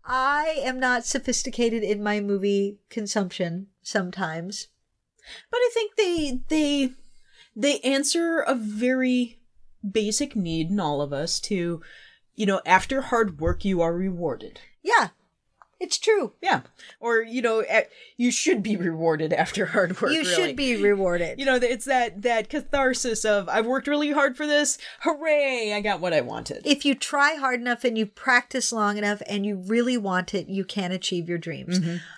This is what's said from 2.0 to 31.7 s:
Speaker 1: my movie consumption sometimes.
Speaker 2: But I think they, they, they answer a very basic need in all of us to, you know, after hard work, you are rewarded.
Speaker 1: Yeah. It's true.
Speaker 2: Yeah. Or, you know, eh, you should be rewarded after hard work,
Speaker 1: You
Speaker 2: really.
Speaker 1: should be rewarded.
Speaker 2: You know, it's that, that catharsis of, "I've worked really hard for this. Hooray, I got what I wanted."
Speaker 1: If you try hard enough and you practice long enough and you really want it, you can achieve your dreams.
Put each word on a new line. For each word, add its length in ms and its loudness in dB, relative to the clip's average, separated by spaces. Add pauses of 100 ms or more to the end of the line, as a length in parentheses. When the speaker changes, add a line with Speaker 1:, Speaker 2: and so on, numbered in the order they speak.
Speaker 1:
my 200 0
movie 560 0 (120)
consumption 760 -4 (140)
sometimes. 880 -6 (840)
Speaker 2:
But 60 0
I 160 4
think 240 -2
they, 500 0
they, 420 2 (680)
they 260 0
answer 580 0
a 160 0
very 840 0 (500)
basic 460 -2
need 340 -2
in 100 0
all 220 0
of 120 -4
us 280 -4
to, 400 -2 (540)
you 100 -2
know, 200 2
after 360 4
hard 400 0
work, 240 0
you 160 2
are 120 2
rewarded. 680 -4 (240)
Speaker 1:
Yeah. 260 4 (680)
It's 180 -4
true. 340 2 (100)
Speaker 2:
Yeah. 200 0 (400)
Or, 220 2
you 180 -6
know, 180 2
eh, 240 2 (320)
you 160 2
should 320 0
be 140 -2
rewarded 560 0
after 320 0
hard 360 0
work, 120 2
Speaker 1:
You 80 0
Speaker 2:
really. 120 0
Speaker 1:
should 220 2
be 260 0
rewarded. 580 2
Speaker 2:
You 60 -2
know, 100 4
it's 300 0
that, 360 0
that 280 0
catharsis 760 0
of, 240 2
"I've 160 2
worked 220 -2
really 240 0
hard 260 2
for 100 -4
this. 300 2 (240)
Hooray, 720 0
I 80 -2
got 180 0
what 140 0
I 80 4
wanted." 440 -6
Speaker 1:
If 200 2
you 100 2
try 400 2
hard 240 -2
enough 240 -2
and 140 2
you 80 2
practice 640 0
long 260 0
enough 300 -2
and 180 -2
you 120 -2
really 400 2
want 360 -2
it, 140 -2
you 160 -2
can 300 -4
achieve 340 -4
your 120 -2
dreams. 400 -4